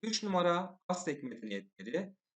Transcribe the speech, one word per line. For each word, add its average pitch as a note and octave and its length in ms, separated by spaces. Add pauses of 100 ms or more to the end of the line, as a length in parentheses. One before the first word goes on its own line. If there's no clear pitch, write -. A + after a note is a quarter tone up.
Üç A3 200
numara F3+ 640
Aztek D#3 340
medeniyetleri. A2+ 920 (220)